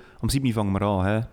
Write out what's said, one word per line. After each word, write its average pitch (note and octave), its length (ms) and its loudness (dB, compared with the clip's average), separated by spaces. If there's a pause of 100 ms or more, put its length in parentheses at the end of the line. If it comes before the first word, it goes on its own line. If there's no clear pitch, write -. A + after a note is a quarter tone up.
(200)
am A2+ 80 0
sieben C3 240 0
fangen G#2 200 0
wir F#2+ 100 0
an. G2 240 2
Hä? A2 260 0